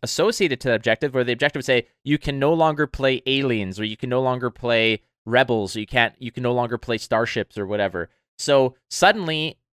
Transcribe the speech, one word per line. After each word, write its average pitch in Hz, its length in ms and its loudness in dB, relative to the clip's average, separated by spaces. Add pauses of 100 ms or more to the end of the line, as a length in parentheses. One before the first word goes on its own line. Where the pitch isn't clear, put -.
associated 165 560 0
to - 100 -8
the 117 60 4
objective, 113 380 0
where 127 100 2
the 120 100 0
objective 143 260 0
would 127 60 -8
say, 123 220 2 (160)
"You 147 140 0
can 139 220 -4
no 143 140 4
longer 156 340 2
play 135 380 0
aliens," 117 540 -2
or, 107 60 -4
"You 107 120 -6
can 135 120 -8
no 123 120 0
longer 127 280 -2
play 113 520 0 (240)
rebels," 117 500 2
or, 110 40 -6
"You 107 80 -8
can't, 117 320 0
you 123 120 -12
can 127 120 -8
no 123 100 0
longer 120 240 -2
play 117 200 -4
starships," 113 600 -4
or 101 80 -6
whatever. 95 440 -4 (280)
So 135 380 2 (140)
suddenly 165 680 -2 (160)